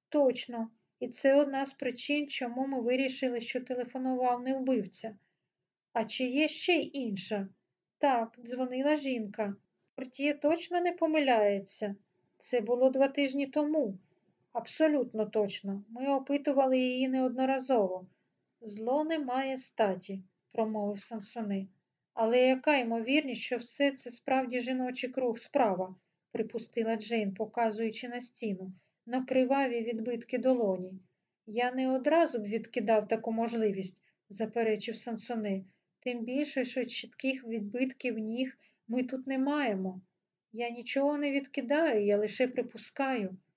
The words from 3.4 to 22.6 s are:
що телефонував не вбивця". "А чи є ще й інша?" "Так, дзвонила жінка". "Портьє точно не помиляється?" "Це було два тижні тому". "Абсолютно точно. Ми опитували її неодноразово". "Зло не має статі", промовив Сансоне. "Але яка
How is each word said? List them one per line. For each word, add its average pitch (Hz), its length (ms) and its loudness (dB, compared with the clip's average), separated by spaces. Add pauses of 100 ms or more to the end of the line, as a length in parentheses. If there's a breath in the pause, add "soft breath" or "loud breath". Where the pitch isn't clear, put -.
що 233 200 -4
телефонував 247 840 -2
не 262 120 -2
вбивця". 226 600 -2 (760)
"А 226 120 0
чи 240 200 -4
є 277 240 2
ще 339 280 2
й - 160 0
інша?" 202 560 -4 (500)
"Так, 240 460 2
дзвонила 254 520 0
жінка". 220 600 -2 (380)
"Портьє 277 400 -2
точно 330 460 2
не 349 120 2
помиляється?" 220 1040 2 (420)
"Це - 220 0
було 247 300 4
два 262 180 4
тижні 269 380 0
тому". 294 520 0 (540)
"Абсолютно 247 760 0
точно. 202 600 -2
Ми 240 200 -6
опитували 269 720 2
її 254 300 2
неодноразово". 254 960 2 (540)
"Зло 226 440 -2
не 320 140 0
має 269 400 -2
статі", 196 640 -2 (320)
промовив 214 460 -2
Сансоне. 202 640 -6 (480)
"Але 233 320 6
яка 262 300 6